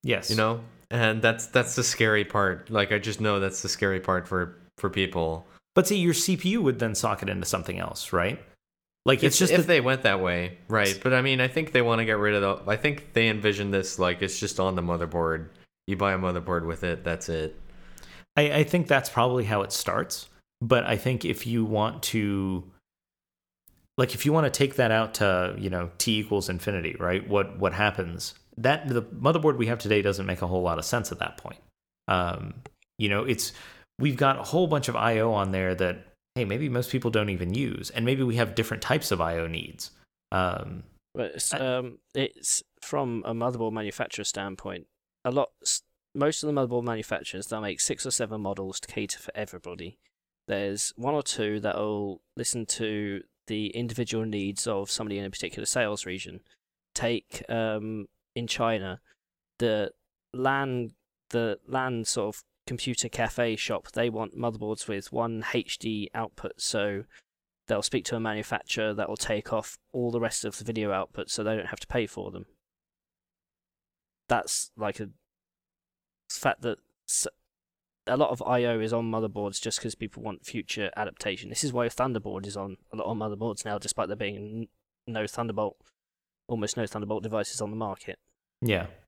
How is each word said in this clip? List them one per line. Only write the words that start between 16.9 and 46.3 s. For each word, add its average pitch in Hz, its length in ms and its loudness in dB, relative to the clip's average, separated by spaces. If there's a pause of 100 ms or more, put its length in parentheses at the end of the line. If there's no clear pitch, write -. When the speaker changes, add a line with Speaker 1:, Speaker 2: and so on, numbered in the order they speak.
Speaker 2:
that's 85 260 -2
it. 78 300 -2 (800)
Speaker 1:
I, 147 160 4
I 156 120 6
think 170 220 2
that's 139 240 4
probably 123 340 4
how 104 180 2
it 98 100 -2
starts. - 560 -2 (320)
But 120 240 6
I 110 120 2
think 127 280 0
if - 240 -2
you 117 160 2
want 107 400 0
to, 98 580 0 (1400)
like, 127 160 2
if - 100 -4
you 147 80 4
wanna 156 180 6
take 139 260 2
that 117 160 6
out 110 220 2
to, 92 440 2
you 98 120 -2
know, 90 280 -2
T 110 220 2
equals 101 280 0
infinity, 90 520 -2
right? 90 260 2
What, 98 320 2
what 95 140 2
happens? 92 640 0 (240)
That, 139 300 2
the 120 140 2
motherboard 147 540 2
we 117 100 2
have 113 140 0
today 104 220 4
doesn't 98 240 2
make 92 160 -2
a 90 40 0
whole 90 160 2
lot 85 160 2
of 78 60 -6
sense 120 260 0
at - 80 -8
that - 200 -4
point. - 200 -14 (480)
Um, 90 480 0 (440)
you 107 100 2
know, 101 160 2
it's, - 280 0 (460)
we've 135 180 2
got 135 220 4
a - 40 -6
whole 170 260 2
bunch 147 200 2
of 123 60 -2
I 113 240 4
O 110 140 4
on 98 180 2
there 92 240 2
that, 90 320 0 (280)
hey, 120 100 0
maybe 120 240 -2
most 123 220 0
people 120 200 0
don't 107 200 2
even 90 240 0
use, - 360 -2
and 117 140 -2
maybe 135 180 4
we 120 140 2
have 107 180 2
different 110 280 0
types - 280 0
of 90 100 2
I 82 180 2
O 82 80 0
needs. - 440 -8 (400)
Um, 92 540 0 (300)
Speaker 3:
But 95 200 -4
it's, - 180 -2
Speaker 1:
I 151 60 -2
Speaker 3:
um, 127 400 -2 (160)
it's - 480 -2 (180)
from 123 460 -2
a 113 80 -2
motherboard 117 380 -2
manufacturer 107 520 -6
standpoint. 95 600 -8 (380)
A 123 60 0
lot, 135 200 0 (120)
s-, - 200 -2 (320)
most 147 280 0